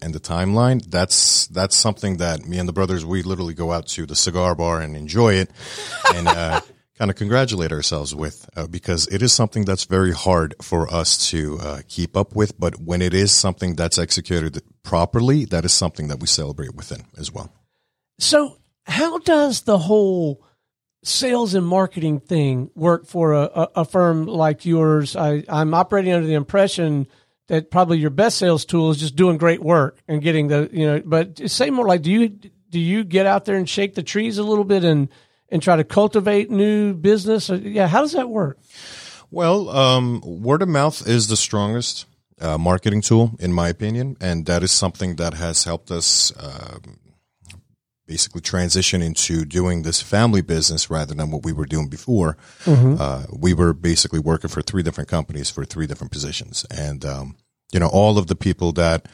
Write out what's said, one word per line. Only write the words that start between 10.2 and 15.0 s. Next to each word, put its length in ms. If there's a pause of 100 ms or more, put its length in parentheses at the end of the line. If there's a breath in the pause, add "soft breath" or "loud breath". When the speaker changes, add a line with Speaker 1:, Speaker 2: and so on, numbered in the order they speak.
Speaker 1:
for 280
us 380
to, 320
uh, 280
keep 280
up 180
with. 240
But 220
when 220
it 100
is 200
something 420
that's 240
executed 640 (200)
properly, 600